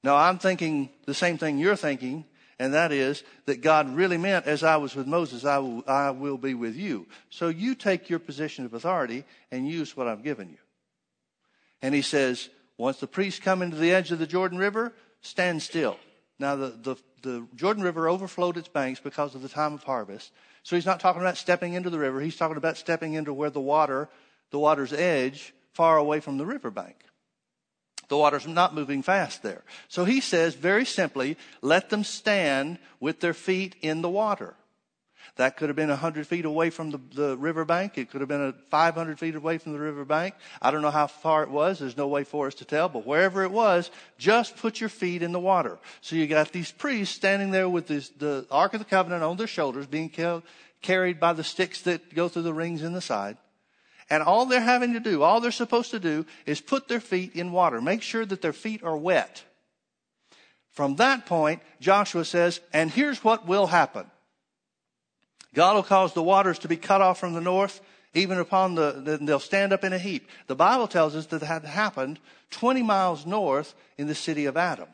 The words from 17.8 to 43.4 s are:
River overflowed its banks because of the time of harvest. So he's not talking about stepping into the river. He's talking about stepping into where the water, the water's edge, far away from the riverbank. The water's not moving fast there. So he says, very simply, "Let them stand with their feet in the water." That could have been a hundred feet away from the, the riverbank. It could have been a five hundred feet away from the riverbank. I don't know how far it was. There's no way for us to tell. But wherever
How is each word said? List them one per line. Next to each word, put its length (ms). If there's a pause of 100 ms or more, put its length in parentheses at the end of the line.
River 260
overflowed 480
its 100
banks 320
because 360
of 80
the 60
time 240
of 100
harvest. 480 (320)
So 120
he's 100
not 140
talking 220
about 160
stepping 360
into 180
the 80
river. 220
He's 160
talking 200
about 200
stepping 360
into 200
where 180
the 80
water, 500 (400)
the 100
water's 340
edge, 600 (200)
far 240
away 220
from 180
the 80
riverbank. 520 (1120)
The 80
water's 280
not 300
moving 280
fast 380
there. 220 (240)
So 160
he 160
says, 340
very 320
simply, 520 (240)
"Let 280
them 140
stand 760 (220)
with 220
their 120
feet 480
in 200
the 80
water." 440 (840)
That 180
could 140
have 80
been 120
a 60
hundred 320
feet 160
away 280
from 200
the, 80 (140)
the 240
riverbank. 600
It 140
could 80
have 80
been 140
a 120 (160)
five 260
hundred 220
feet 180
away 240
from 120
the 80
riverbank. 560 (260)
I 100
don't 100
know 100
how 160
far 360
it 60
was. 300
There's 160
no 120
way 180
for 220
us 80
to 100
tell. 240
But 160
wherever 380